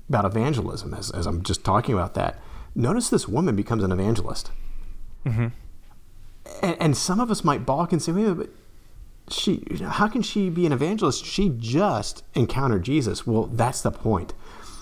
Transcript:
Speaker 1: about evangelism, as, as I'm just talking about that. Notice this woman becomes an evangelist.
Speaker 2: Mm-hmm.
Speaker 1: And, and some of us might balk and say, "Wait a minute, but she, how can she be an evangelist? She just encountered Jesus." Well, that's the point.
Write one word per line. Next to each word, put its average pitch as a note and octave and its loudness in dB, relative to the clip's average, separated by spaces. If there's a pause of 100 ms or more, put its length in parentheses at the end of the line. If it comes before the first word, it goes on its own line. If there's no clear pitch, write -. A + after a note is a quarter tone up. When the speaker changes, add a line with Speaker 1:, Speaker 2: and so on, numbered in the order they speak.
Speaker 1:
about G#2+ 4
evangelism, G#2 0
as, - -8
as F2 -2
I'm E2+ -2
just - -2
talking G#2+ 2
about F2+ 0
that. - 0 (360)
Notice G#3 2
this - 4
woman B2+ 2
becomes G2+ 2
an F#2 2
evangelist. G2 0 (760)
Speaker 2:
Mm-hmm. A#2 2 (1120)
Speaker 1:
And, E3+ 0
and D3 4
some F3+ 0
of A#3 2
us - 0
might C#3+ 2
balk D3+ 2
and D#3 4
say, E3 -2
"Wait G3+ 2
a F#3+ 4
minute, - -6 (760)
but - -10
she, - 0 (180)
how G#3+ 0
can G#3+ -2
she F#3+ 0
be F3 2
an D3+ 4
evangelist? D#3 0
She G3 2
just A#2+ 0 (100)
encountered A#2 2
Jesus." C3 0
Well, A2+ 2
that's A2 0
the - 2
point. G2 0 (480)